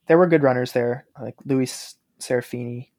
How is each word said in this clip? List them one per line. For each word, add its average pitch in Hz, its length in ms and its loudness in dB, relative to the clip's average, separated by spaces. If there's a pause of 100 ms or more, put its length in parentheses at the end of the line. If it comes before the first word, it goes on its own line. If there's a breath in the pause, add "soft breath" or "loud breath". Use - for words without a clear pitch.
There 165 100 6
were 180 100 6
good 165 160 4
runners 123 280 2
there, 120 340 -2 (160)
like 117 140 -12 (100)
Luis 131 500 -2 (240)
Serafini 120 800 -6